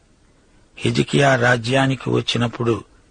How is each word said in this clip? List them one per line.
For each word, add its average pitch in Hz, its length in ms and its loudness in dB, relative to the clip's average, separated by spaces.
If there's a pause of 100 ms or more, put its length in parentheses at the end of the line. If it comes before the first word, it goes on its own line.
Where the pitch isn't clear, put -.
(800)
హిజ్కియా 135 580 2
రాజ్యానికి 127 720 0
వచ్చినప్పుడు 120 760 -2 (260)